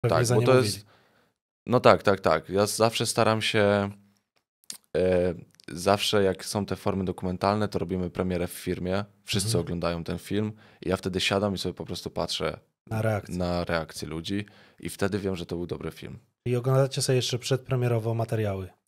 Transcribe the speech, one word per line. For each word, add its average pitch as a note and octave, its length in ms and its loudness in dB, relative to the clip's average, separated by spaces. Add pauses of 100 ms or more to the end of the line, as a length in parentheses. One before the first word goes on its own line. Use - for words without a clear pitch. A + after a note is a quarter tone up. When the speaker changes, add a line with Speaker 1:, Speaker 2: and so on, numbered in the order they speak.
Speaker 1:
pewnie G2+ 160 2
Speaker 2:
Tak, - 20 4
bo - 20 -
to - 40 2
Speaker 1:
zaniemowili. B2 480 6
Speaker 2:
jest, G2 120 -12 (800)
no B2 140 2
tak, G#2 240 6
tak, G2 160 4
tak. E2 300 2
Ja G2 180 4
zawsze A#2 380 2
staram A2 360 2
się, G2+ 480 2 (1080)
e... F#2 360 2 (380)
zawsze G2 520 2
jak F#2+ 220 0
są G2+ 200 -2
te F#2+ 100 -4
formy F#2+ 300 -2
dokumentalne, F#2+ 640 0
to G2 120 -4
robimy F2+ 300 -2
premierę F2+ 380 -2
w - 40 -10
firmie. F2+ 540 -4 (180)
Wszyscy G2 240 -2
Speaker 1:
Mhm. G2 140 2
Speaker 2:
oglądają E2+ 420 -4
ten F2 160 -4
film G#2+ 340 -2 (280)
i - 80 -4
ja F#2 80 2
wtedy F#2 220 -4
siadam G2 340 2
i F2+ 40 -4
sobie F2+ 160 -4
po E2+ 120 -10
prostu F2 240 -8
patrzę E2 500 -4 (300)
Speaker 1:
Na A2 120 -2
reakcję. G#2+ 360 -2
Speaker 2:
na F2 280 0
reakcję E2 420 -4
ludzi F2+ 380 -4 (340)
i - 100 -8
wtedy G2 300 -2
wiem, F#2+ 160 -2
że E2+ 100 -8
to E2+ 100 -8
był F2 120 -6
dobry D#2+ 240 -8
film. - 280 -16 (260)
Speaker 1:
I B2 100 0
oglądacie C3 460 0
sobie C3 140 2
jeszcze A#2+ 240 0
przedpremierowo B2 720 0
materiały? G#2+ 560 -2 (180)